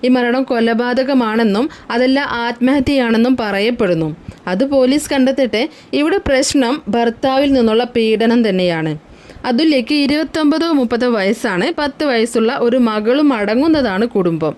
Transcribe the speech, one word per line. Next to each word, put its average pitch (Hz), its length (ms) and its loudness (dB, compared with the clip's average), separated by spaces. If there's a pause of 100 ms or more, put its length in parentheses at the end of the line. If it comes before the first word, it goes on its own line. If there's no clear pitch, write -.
ഈ 247 100 2
മരണം 247 340 0
കൊലപാതകമാണെന്നും 233 1160 0 (280)
അതല്ല 262 240 2 (260)
ആത്മഹത്യയാണെന്നും 247 960 0
പറയപ്പെടുന്നു. 196 680 -2 (440)
അത് 196 200 0
പോലീസ് 269 400 2
കണ്ടെത്തട്ടെ. 262 500 0 (380)
ഇവിടെ 330 180 0 (100)
പ്രശ്നം 262 460 0 (220)
ഭർത്താവിൽ 262 600 0
നിന്നുള്ള 226 280 2 (120)
പീഡനം 226 520 2
തന്നെയാണ്. 170 440 0 (580)
അതുല്യയ്ക്ക് 269 460 0 (100)
ഇരുപത്തൊമ്പതോ 311 640 0 (120)
മുപ്പതോ 240 280 -2 (100)
വയസ്സാണ്. 196 480 -2 (140)
പത്ത് 294 300 -4
വയസ്സുള്ള 226 420 0 (140)
ഒരു 240 120 2 (120)
മകളും 240 380 2 (100)
അടങ്ങുന്നതാണ് 233 680 0 (100)
കുടുംബം. 165 420 0